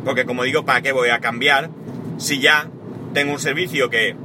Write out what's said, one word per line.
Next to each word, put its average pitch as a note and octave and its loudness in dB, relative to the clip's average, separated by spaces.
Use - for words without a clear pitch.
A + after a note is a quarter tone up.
Porque, C3 0
como B2 -2
digo, C#3+ 0
¿para B2+ 2
qué C#3 -2
voy B2 2
a A#2+ 2
cambiar C3+ 2
si C#3+ -2
ya D3+ 4
tengo C#3+ 2
un C#3 -4
servicio D3 0
que A2 2